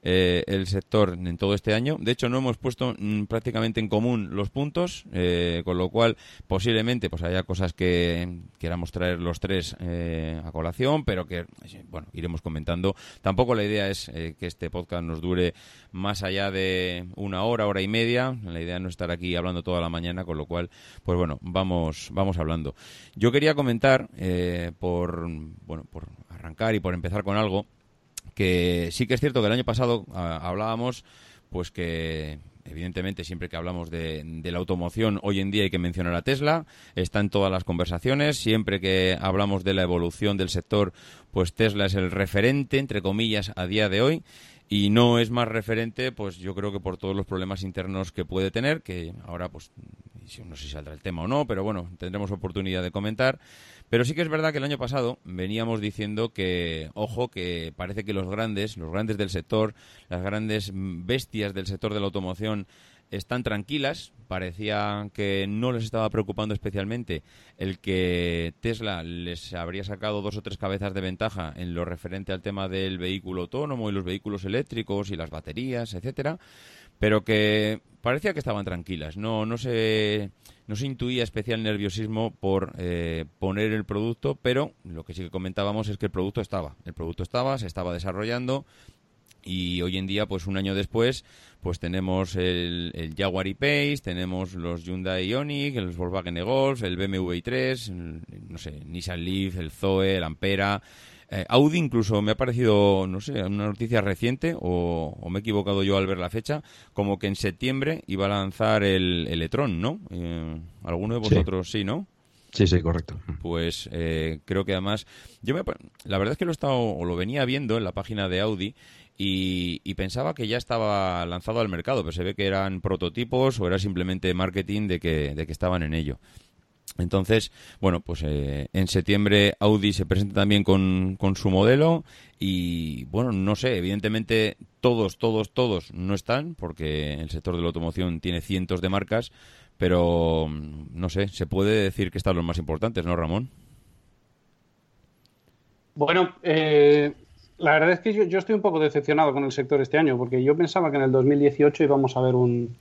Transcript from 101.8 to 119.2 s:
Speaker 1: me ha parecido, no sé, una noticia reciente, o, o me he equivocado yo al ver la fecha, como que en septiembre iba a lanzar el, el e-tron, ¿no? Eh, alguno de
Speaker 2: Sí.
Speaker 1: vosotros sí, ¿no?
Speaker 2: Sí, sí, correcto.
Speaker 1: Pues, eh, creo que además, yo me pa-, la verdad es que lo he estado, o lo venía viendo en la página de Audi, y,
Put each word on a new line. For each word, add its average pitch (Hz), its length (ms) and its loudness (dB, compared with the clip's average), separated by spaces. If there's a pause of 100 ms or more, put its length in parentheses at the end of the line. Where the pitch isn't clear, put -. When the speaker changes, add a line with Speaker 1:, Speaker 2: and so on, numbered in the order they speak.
Speaker 1:
me 104 100 2
ha - 60 0
parecido, 104 680 4
no 95 140 -6
sé, 123 240 -6
una 101 220 -2
noticia 113 340 0
reciente, 120 580 -2
o, 85 640 -2
o - 80 -8
me 92 100 -2
he - 20 -2
equivocado 101 420 0
yo 98 160 2
al 95 80 2
ver 95 100 0
la 90 140 -4
fecha, 139 320 -4 (320)
como 101 240 0
que - 80 -2
en 98 100 0
septiembre 131 720 -2
iba 95 180 0
a 98 60 2
lanzar 101 520 2
el, 92 460 2
el 82 140 -2
e-tron, 95 360 0
¿no? 143 220 -2 (100)
Eh, 82 480 -6 (260)
alguno 101 360 -2
de 107 80 -2
Speaker 2:
Sí. 98 60 8
Speaker 1:
vosotros 92 360 2
sí, 104 140 0
¿no? 139 220 -2 (460)
Speaker 2:
Sí, 101 140 6
sí, 87 140 6
correcto. 82 380 -2 (240)
Speaker 1:
Pues, 85 500 -4
eh, 80 540 -2
creo 95 180 0
que 98 80 -2
además, 98 340 -2 (360)
yo 127 120 0
me 175 100 -2
pa-, - 120 -6 (280)
la 98 120 -2
verdad 104 160 2
es 160 60 -6
que 175 80 0
lo 170 40 0
he - 20 0
estado, 139 260 0
o 101 260 0
lo 87 100 0
venía 117 300 0
viendo 127 320 0
en 113 80 0
la 90 80 -4
página 98 380 -4
de 92 100 2
Audi, 104 340 -2 (420)
y, 92 680 0